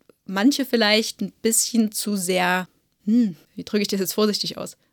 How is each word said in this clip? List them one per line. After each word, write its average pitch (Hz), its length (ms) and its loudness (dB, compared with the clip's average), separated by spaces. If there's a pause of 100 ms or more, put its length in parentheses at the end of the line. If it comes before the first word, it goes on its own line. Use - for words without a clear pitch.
(240)
manche 233 400 2
vielleicht 220 560 0
ein 190 120 -6 (100)
bisschen 226 500 2
zu 208 240 -4
sehr, 180 500 0 (380)
hm, 214 320 2 (200)
wie - 80 -12
drücke 202 180 -2
ich 202 60 -2
das 196 120 -2
jetzt 180 140 -4
vorsichtig 214 420 -2
aus? - 220 -12 (140)